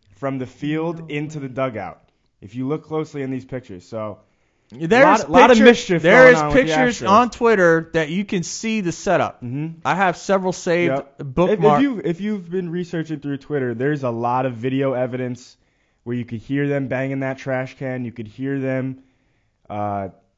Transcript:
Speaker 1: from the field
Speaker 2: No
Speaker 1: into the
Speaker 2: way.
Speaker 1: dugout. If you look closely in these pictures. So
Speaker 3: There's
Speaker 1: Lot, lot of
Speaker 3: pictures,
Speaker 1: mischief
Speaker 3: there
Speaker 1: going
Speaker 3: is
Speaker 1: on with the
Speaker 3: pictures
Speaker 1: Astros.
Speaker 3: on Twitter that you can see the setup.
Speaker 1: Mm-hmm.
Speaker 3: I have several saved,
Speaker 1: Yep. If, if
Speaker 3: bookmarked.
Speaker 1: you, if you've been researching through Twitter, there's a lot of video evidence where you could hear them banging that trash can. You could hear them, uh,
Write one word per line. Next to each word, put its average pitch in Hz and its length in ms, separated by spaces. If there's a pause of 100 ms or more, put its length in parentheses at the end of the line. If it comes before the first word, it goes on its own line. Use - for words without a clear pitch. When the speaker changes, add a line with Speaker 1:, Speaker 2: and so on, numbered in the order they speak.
(160)
Speaker 1:
from 135 220
the 127 80
field 160 540
Speaker 2:
No 160 60
Speaker 1:
into 151 340
the 135 80
Speaker 2:
way. 123 60
Speaker 1:
dugout. 107 480 (400)
If 101 120
you 131 140
look 156 160
closely 156 380
in 131 80
these 131 160
pictures. 101 420
So 107 300 (520)
Speaker 3:
There's 220 500
Speaker 1:
Lot, 143 100
lot 185 200
of 240 60
Speaker 3:
pictures, 220 100
Speaker 1:
mischief 190 360
Speaker 3:
there 165 220
Speaker 1:
going - 100
Speaker 3:
is 160 80
Speaker 1:
on 151 60
with - 80
the 262 60
Speaker 3:
pictures 254 380
Speaker 1:
Astros. - 80
Speaker 3:
on 220 220
Twitter 175 640
that 156 160
you 196 160
can 190 160
see 220 400
the 170 100
setup. 151 500
Speaker 1:
Mm-hmm. 147 420
Speaker 3:
I 135 100
have 180 240
several 190 340
saved, 175 420
Speaker 1:
Yep. 139 260
If, 143 60
if 131 80
Speaker 3:
bookmarked. 185 480
Speaker 1:
you, 262 220
if 170 160
you've 196 300
been 180 180
researching 160 520
through 143 180
Twitter, 131 360
there's 135 300
a 123 60
lot 120 340
of 127 100
video 135 380
evidence 127 640 (480)
where 120 120
you 120 100
could 113 140
hear 143 280
them 139 200
banging 135 320
that 131 180
trash 131 400
can. 127 260
You 113 80
could 113 160
hear 135 320
them, 131 420 (680)
uh, 101 380 (300)